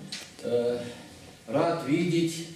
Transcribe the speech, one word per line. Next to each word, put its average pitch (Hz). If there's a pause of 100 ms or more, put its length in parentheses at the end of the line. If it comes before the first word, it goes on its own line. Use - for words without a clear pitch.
(420)
э, 120 (640)
рад 139
видеть 170